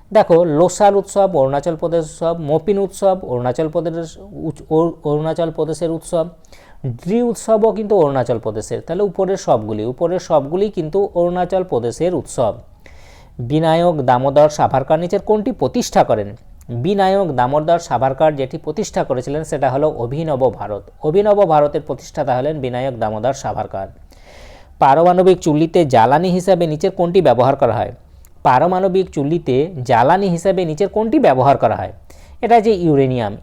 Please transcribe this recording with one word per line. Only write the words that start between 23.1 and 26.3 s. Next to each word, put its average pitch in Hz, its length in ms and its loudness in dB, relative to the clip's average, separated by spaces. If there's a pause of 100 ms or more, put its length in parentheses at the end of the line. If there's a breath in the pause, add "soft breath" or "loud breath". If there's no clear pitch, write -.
সাভারকর। 101 540 -8 (920 loud breath)
পারমাণবিক 180 600 6
চুল্লিতে 165 460 2
জ্বালানি 131 440 4
হিসাবে 180 380 2